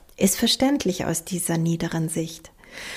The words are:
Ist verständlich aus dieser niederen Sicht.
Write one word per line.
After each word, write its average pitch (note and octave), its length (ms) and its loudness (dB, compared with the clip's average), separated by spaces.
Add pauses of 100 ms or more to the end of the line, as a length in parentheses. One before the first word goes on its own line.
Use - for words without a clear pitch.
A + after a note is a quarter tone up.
(160)
Ist - 220 4
verständlich B3 680 2
aus E3 200 -2
dieser E3+ 340 -2
niederen E3 500 0
Sicht. - 420 -6 (460)